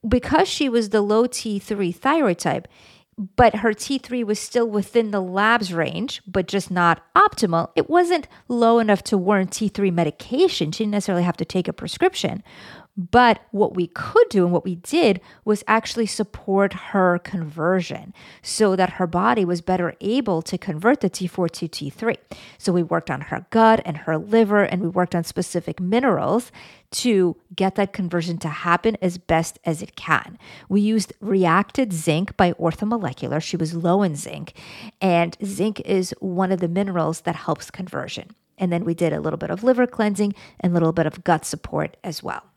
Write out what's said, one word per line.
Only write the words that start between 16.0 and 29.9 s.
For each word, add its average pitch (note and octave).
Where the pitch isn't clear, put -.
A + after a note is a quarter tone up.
support G3
her F#3
conversion E3+
so G3
that F#3
her F#3
body G3
was F3
better F3
able G#3
to -
convert F#3
the F#3+
T -
four F3
to E3
T C#3
three. A3+
So -
we F3
worked E3
on C#3
her -
gut A3+
and D3+
her D#3+
liver, G#3
and F#3
we E3+
worked F3+
on E3+
specific -
minerals G3
to F#3+
get F#3+
that G3
conversion F3
to D#3+
happen F3
as F3+
best -
as E3
it -